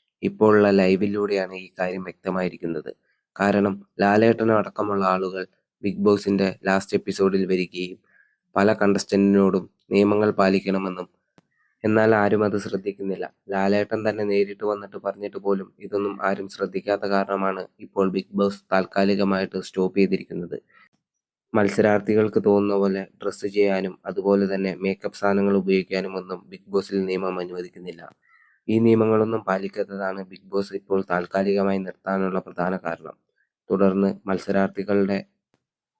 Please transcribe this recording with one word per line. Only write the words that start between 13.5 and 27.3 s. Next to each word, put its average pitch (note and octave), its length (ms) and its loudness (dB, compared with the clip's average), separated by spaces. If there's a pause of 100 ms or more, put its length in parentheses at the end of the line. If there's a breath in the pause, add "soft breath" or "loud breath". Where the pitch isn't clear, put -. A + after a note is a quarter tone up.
തന്നെ G#2+ 220 -2
നേരിട്ട് G2+ 400 -2
വന്നിട്ട് G#2 340 -4
പറഞ്ഞിട്ട് G2+ 400 -8
പോലും G2 300 -2 (100)
ഇതൊന്നും G2+ 440 -4
ആരും G2 260 -4
ശ്രദ്ധിക്കാത്ത G2 580 -4
കാരണമാണ് G2 580 -2 (160)
ഇപ്പോൾ G2 300 -2
ബിഗ് F#2+ 260 -6
ബോസ് G2+ 240 0 (100)
താൽക്കാലികമായിട്ട് G2 920 0
സ്റ്റോപ്പ് F#2 360 -2
ചെയ്തിരിക്കുന്നത്. F2+ 600 -2 (960 soft breath)
മത്സരാർത്ഥികൾക്ക് G#2 920 2
തോന്നുന്ന G2+ 340 4
പോലെ G2 260 0 (140)
ഡ്രസ്സ് G2+ 320 -8
ചെയ്യാനും G2 460 0 (120)
അതുപോലെ G2 400 2
തന്നെ F#2+ 300 -2
മേക്കപ്പ് F#2+ 440 -6
സാധനങ്ങൾ G2+ 360 2
ഉപയോഗിക്കാനും F#2+ 600 0
ഒന്നും F#2 300 -10
ബിഗ് F#2+ 240 -20
ബോസിൽ G2 340 -2
നിയമം F#2 340 -4